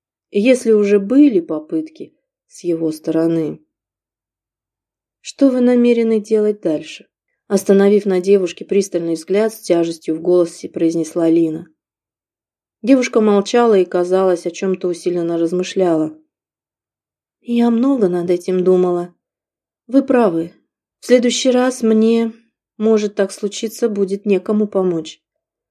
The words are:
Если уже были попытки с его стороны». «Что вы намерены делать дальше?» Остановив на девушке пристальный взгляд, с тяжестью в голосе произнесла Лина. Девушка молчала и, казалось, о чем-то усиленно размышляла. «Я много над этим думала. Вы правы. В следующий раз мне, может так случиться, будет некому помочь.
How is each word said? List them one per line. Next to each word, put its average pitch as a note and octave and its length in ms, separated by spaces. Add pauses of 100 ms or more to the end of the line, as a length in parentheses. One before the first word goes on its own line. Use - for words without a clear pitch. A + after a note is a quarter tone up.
(300)
Если A#3 420
уже G#3 260
были A#3 420
попытки D#3 760 (320)
с - 160
его E3 260
стороны». D#3+ 760 (1600)
«Что - 300
вы B3+ 100
намерены A#3+ 600
делать G#3+ 400
дальше?» - 480 (400)
Остановив G3+ 580
на F#3 140
девушке F#3 440
пристальный F3+ 500
взгляд, G#3 400
с - 60
тяжестью E3 560
в D#3+ 40
голосе E3+ 480
произнесла E3 600
Лина. E3 380 (1120)
Девушка B3 380
молчала G#3+ 580
и, F3+ 60
казалось, F3+ 600
о E3+ 40
чем-то F#3 380
усиленно E3+ 500
размышляла. E3+ 800 (1200)
«Я A#3 300
много A#3 380
над F3 220
этим F3+ 340
думала. F3+ 500 (720)
Вы C4+ 160
правы. F3+ 520 (460)
В - 60
следующий B3 460
раз B3 300
мне, A3+ 500 (460)
может G#3+ 360
так F#3+ 160
случиться, A3 580
будет G3+ 380
некому G#3 400
помочь. F#3 560 (480)